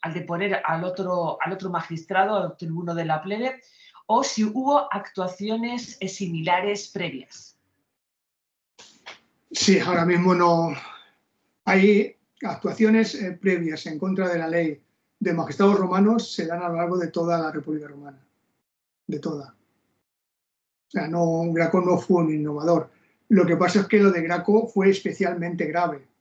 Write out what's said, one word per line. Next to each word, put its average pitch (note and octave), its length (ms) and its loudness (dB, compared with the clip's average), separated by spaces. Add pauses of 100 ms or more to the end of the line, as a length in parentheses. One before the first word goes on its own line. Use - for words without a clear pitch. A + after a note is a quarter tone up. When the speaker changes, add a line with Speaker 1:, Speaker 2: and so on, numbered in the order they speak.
Speaker 1:
al E3 120 -6
deponer E3+ 520 -4
al E3 180 -2
otro, F3+ 580 -4
al E3+ 120 -4
otro F#3+ 160 -8
magistrado, F#3 680 -2
al F3 220 -4
tribuno E3+ 380 -6
de E3+ 100 -4
la D#3 160 -2
plebe, A3+ 400 -6 (460)
o A#3+ 160 2
si A3 200 -2
hubo C4 500 0
actuaciones, G#3+ 1080 -6
eh, F#3+ 80 -6
similares F#3 840 -2
previas. - 680 -12 (1900)
Speaker 2:
Sí, - 280 4
ahora F3 260 0
mismo F3 300 4
no. E3+ 380 4 (920)
Hay G3+ 500 4 (260)
actuaciones, G#3+ 760 2
eh, F#3 160 -6
previas E3+ 540 -2
en D#3 120 -8
contra F#3 300 -2
de F3 100 -2
la D#3+ 120 -4
ley D#3+ 320 -2 (380)
de G3 140 0
magistrados F#3+ 460 2
romanos G3 540 2
se E3+ 120 -4
dan E3+ 160 -6
a F3 60 -4
lo E3+ 80 -4
largo F3 220 -2
de E3+ 100 -2
toda E3+ 320 -2
la D#3 120 -4
República D3 360 -8
Romana. C#3 340 -20 (840)
De D3 120 -6
toda. D3 360 -10 (1300)
O - 40 -20
sea, - 160 -4
no, E3 440 0
Graco E3+ 300 2
no F3 160 2
fue E3+ 260 2
un D#3 100 0
innovador. D3+ 560 0 (400)
Lo F#3+ 160 6
que E3 100 2
pasa F3+ 260 2
es G3 60 -2
que G#3 120 4
lo G3 120 6
de E3+ 100 0
Graco F#3+ 460 2
fue G3 220 2
especialmente F3 760 -2
grave. D#3 400 -2 (160)